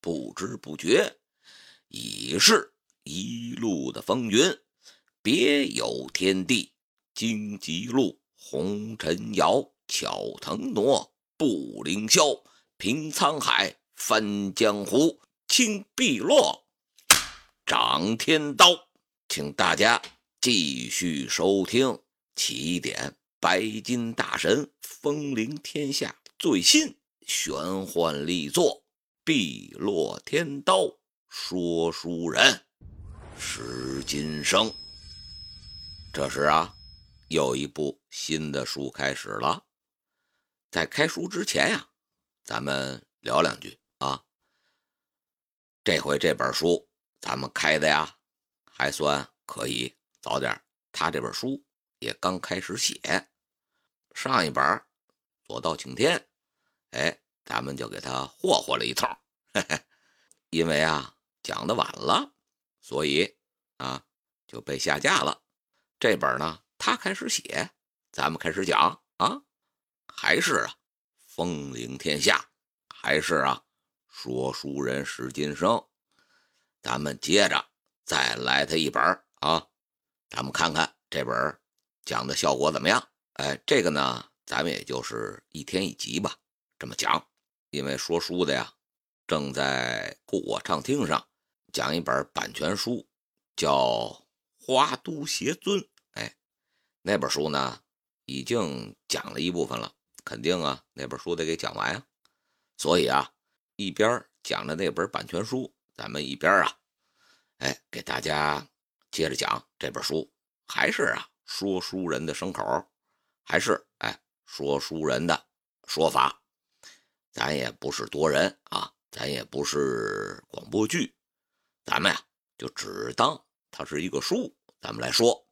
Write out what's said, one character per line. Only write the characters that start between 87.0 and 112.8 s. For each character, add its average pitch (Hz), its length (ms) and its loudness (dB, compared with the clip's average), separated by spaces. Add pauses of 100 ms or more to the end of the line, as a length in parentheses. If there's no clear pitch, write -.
因 71 160 -6
为 67 140 -2
说 82 200 0
书 87 240 -2
的 71 120 2
呀， 62 200 -4 (520)
正 71 260 -2
在 65 720 -2
酷 - 220 -2
我 - 160 -2
畅 78 200 0
听 135 240 0
上 76 220 -2 (460)
讲 71 200 0
一 85 60 0
本 67 320 0
版 - 220 -6
权 82 200 -2
书， 117 320 -4 (480)
叫 73 200 2 (840)
《花 131 380 2
都 156 300 -8
邪 - 280 -2
尊》。 196 240 -2 (340)
哎， - 240 -8 (640)
那 101 140 2
本 71 140 0
书 73 180 0
呢， 67 340 -2 (440)
已 67 160 -8
经 67 520 -4 (140)
讲 - 240 -6
了 55 80 -6
一 82 100 0
部 87 140 0
分 60 140 -4
了， - 160 -8 (300)
肯 57 180 -10
定 87 200 2
啊， 67 300 -4
那 67 140 -8
本 64 120 -10
书 85 180 -4
得 80 80 -2
给 80 120 0
讲 - 180 -6
完 58 200 -2
呀。 117 120 -10 (720)
所 78 220 4
以 71 80 4
啊， 67 260 2 (440)
一 101 140 -4
边 107 180 2
儿 120 220 -2 (120)
讲 50 240 -4
着 73 80 -4
那 85 160 0
本 90 200 -2
版 - 160 -4
权 90 180 -4
书， 127 280 -6 (220)
咱 53 160 -10
们 69 160 -4
一 69 80 -6
边 78 160 2
儿 95 140 6
啊， - 140 -4 (800)
哎， 65 300 -2
给 57 140 -12
大 62 180 -4
家 73 480 0 (440)
接 80 160 0
着 64 80 -4
讲 - 280 -2 (140)
这 65 140 -6
本 - 100 -8
书。 - 300 -4 (340)
还 - 240 0
是 - 140 -2 (100)
啊， - 140 -8 (160)
说 95 360 -4
书 92 280 -6
人 76 180 -2
的 78 80 -4
生 92 180 -6
口， - 100 -6 (800)